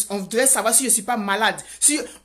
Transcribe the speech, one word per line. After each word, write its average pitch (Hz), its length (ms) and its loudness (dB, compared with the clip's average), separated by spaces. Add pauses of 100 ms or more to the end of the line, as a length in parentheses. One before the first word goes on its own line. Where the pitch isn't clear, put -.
(100)
on 196 100 -2
devait 220 260 0
savoir 233 280 2
si 269 100 2
je 240 40 0
suis 220 140 0
pas 240 160 -2
malade, 202 420 0 (180)
si 294 200 2 (260)